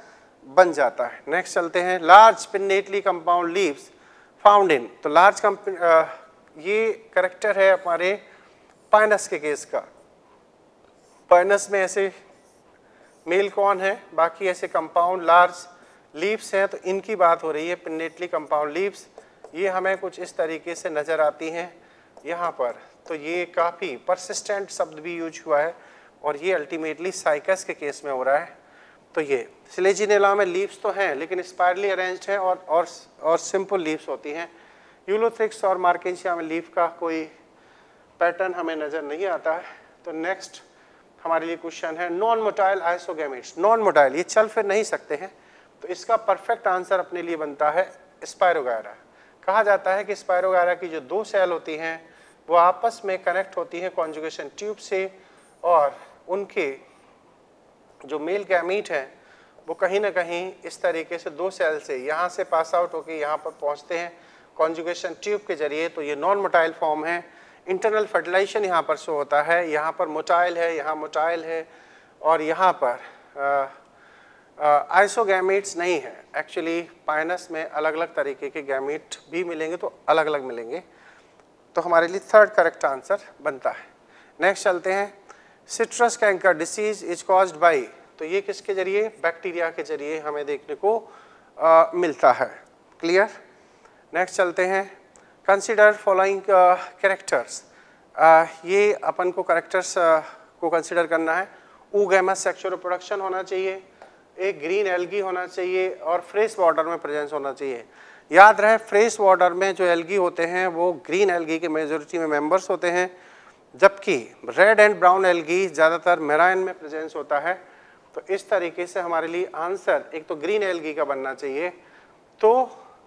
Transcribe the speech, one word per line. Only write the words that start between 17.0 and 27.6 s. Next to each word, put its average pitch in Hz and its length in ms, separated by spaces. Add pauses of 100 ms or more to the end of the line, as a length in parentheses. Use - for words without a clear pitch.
बात 170 260
हो 160 100
रही 156 160
है, 175 140
pinnately 160 460
compound 151 440
leaves। 190 340 (480)
ये 190 140
हमें 185 300
कुछ 180 220
इस 180 160
तरीके 165 380
से 170 160
नज़र 156 300
आती 156 300
हैं 170 320 (440)
यहाँ 170 240
पर, 120 280 (300)
तो 165 60
ये 165 300
काफ़ी 170 520
persistent 196 760
शब्द 160 280
भी 170 180
यूज़ 165 300
हुआ 147 140
है 170 140 (500)
और 147 120
ये 180 180
ultimately 160 600
Sycas 165 500